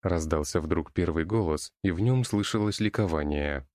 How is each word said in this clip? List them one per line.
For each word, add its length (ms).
раздался 600
вдруг 300
первый 340
голос, 460
и 100
в 80
нем 240
слышалось 560
ликование. 960